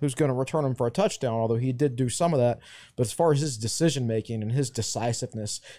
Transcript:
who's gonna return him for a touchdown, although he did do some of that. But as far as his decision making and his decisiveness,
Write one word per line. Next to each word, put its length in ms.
who's 160
gonna 180
return 300
him 100
for 140
a 20
touchdown, 440
although 220
he 160
did 240
do 120
some 260
of 60
that. 180
But 100
as 60
far 200
as 80
his 160
decision 520
making 340
and 100
his 160
decisiveness, 920